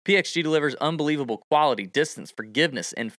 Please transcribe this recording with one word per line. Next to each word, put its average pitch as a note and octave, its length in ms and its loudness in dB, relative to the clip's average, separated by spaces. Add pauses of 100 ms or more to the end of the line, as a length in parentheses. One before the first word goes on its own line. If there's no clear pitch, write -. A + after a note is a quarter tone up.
P G3 140 4
X - 160 0
G E3+ 80 0
delivers D3+ 340 2
unbelievable D3 760 -2
quality, C3+ 380 2
distance, - 420 -2
forgiveness, A2+ 640 -2
and A2+ 280 -6